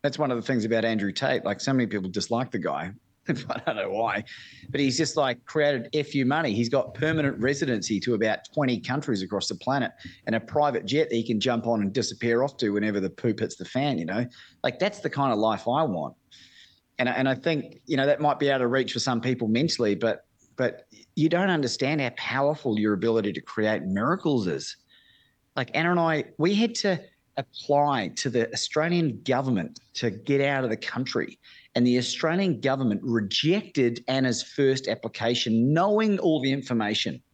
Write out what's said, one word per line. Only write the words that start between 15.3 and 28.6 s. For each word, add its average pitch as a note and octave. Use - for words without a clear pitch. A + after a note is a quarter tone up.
of G#2+
life A2
I C#3
want. E2
And B2
I, B2
and C3
I C3
think, -
you D#3+
know, C#3
that D3
might D3
be C#3+
out C3+
of A#2+
reach C3
for A#2
some A#2
people B2
mentally, A#2
but, A2+
but -
you D#3+
don't F3+
understand C#3+
how B2
powerful C3+
your G#2+
ability G#2+
to -
create G#2+
miracles A#2
is. -
Like, C3
Anna E3
and F3
I, D#3+
we F#3
had A#3
to F#3+
apply C#3+
to -
the A2+
Australian D#3+